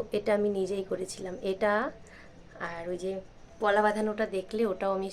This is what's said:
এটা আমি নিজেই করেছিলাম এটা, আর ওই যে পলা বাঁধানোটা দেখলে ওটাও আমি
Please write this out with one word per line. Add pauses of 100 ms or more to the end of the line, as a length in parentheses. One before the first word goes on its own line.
(120)
এটা
আমি
নিজেই
করেছিলাম
এটা, (840)
আর
ওই
যে (480)
পলা
বাঁধানোটা
দেখলে
ওটাও
আমি